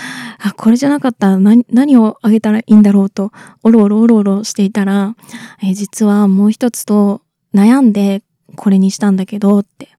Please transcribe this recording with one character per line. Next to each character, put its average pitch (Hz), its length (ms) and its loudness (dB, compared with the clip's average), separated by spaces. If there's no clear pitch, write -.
「あ、 - 140 -6
こ - 160 -2
れ 240 80 4
じ 277 80 -6
ゃ 277 40 0
な 285 100 -2
か 262 100 -4
っ 240 40 -4
た 196 160 -2
ら 190 100 0
何、 220 320 4
何 269 260 2
を 220 240 0
あ 214 80 -2
げ 220 100 2
た 214 120 -2
ら 220 80 -2
い - 80 -8
い 214 80 4
ん 214 80 6
だ 202 80 2
ろ 196 120 2
う」 196 60 -4
と、 196 220 -8
お 226 80 2
ろ 226 120 4
お 202 60 2
ろ 214 120 0
お 233 60 4
ろ 233 100 4
お 202 60 0
ろ 202 200 -2
し - 100 -12
て 208 100 -2
い 196 80 -2
た 202 140 -4
ら、 202 300 -4
「え、 190 100 -2
実 202 320 -6
は 208 220 0
も 196 200 2
う 220 40 2
一 240 180 -4
つ - 160 -10
と 208 360 -2
悩 226 260 4
ん 233 100 2
で 202 320 -4
こ - 140 -6
れ 196 80 2
に 190 140 0
し - 60 -10
た 202 120 -2
ん 190 60 0
だ 190 100 -4
け 208 140 -12
ど」 202 220 0
っ - 20 -4
て - 340 -20